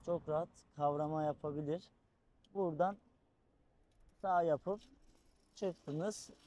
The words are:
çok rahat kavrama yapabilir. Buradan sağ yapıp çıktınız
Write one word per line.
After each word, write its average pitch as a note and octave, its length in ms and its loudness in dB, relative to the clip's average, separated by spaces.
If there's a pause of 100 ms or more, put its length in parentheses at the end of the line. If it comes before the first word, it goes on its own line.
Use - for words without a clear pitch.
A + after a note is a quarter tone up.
çok E3 240 -2
rahat D#3 200 0 (260)
kavrama D3+ 480 0
yapabilir. D3+ 600 -2 (680)
Buradan F#3 440 0 (1200)
sağ F3+ 200 4
yapıp E3+ 380 2 (760)
çıktınız F3 760 -4 (180)